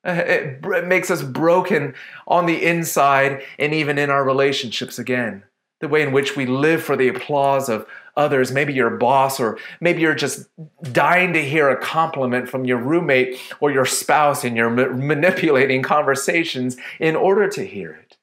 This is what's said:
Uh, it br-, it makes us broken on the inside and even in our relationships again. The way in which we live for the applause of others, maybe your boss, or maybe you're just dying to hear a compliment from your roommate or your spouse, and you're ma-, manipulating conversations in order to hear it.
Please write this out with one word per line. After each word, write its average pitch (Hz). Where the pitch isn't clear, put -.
Uh, 175
it 151
br-, 185
it 175
makes 180
us 160
broken 151
on 175
the 165
inside 143
and 147
even 147
in 143
our 139
relationships 135
again. 117
The 156
way 151
in 139
which 139
we 135
live 143
for 143
the 127
applause 139
of 110
others, 139
maybe 143
your 120
boss, 131
or 110
maybe 170
you're 160
just -
dying 170
to 160
hear 143
a 131
compliment 135
from 131
your 123
roommate 135
or 147
your 131
spouse, 147
and 120
you're 117
ma-, 127
manipulating 143
conversations 139
in 160
order 196
to 117
hear 87
it. -